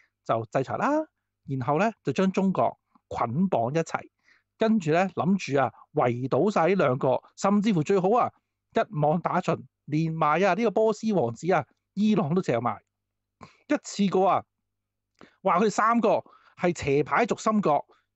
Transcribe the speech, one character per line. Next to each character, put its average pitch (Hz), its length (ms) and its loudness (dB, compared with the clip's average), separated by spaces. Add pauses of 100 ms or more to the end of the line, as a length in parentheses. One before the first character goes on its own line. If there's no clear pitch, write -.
(260)
就 113 200 -2
制 135 180 -2
裁 110 140 -6
啦， 190 120 0 (560)
然 135 220 -6
後 147 120 0
呢， 214 120 0 (120)
就 139 100 -4
將 190 180 2
中 190 220 0
國 - 240 0 (300)
捆 135 420 -2
綁 120 260 -2
一 165 40 0
齊， - 200 -6 (580)
跟 220 220 2
住 151 120 -2
呢， 180 240 2
諗 147 380 0
住 139 60 2
啊， 127 120 0 (220)
圍 127 360 0
堵 160 220 2
晒 165 160 2
呢 190 80 2
兩 139 220 2
個， 131 240 0 (140)
甚 202 260 0
至 220 120 2
乎 165 100 2
最 196 160 2
好 180 120 0
啊， 220 200 0 (420)
一 233 60 0 (160)
網 151 240 2
打 165 220 -2
盡， 156 180 -2 (260)
連 160 280 -2
埋 160 300 0
啊， 190 100 2
呢 208 120 -2
個 208 60 0
波 220 220 2
斯 220 200 -4
王 120 200 0
子 160 180 -4
啊， 160 140 0 (280)
伊 214 220 2
朗 160 200 0
都 185 60 2
嚼 123 200 -2
埋， 113 180 -4 (880)
一 294 160 0
次 - 260 -2
過 190 200 2
啊， 135 140 0 (960)
話 180 180 2
佢 220 60 2
哋 214 40 2
三 226 300 2
個 196 240 2 (340)
係 180 220 0
邪 143 240 0
牌 165 220 2
軸 - 160 -4
心 214 180 0
國， 156 260 0 (300)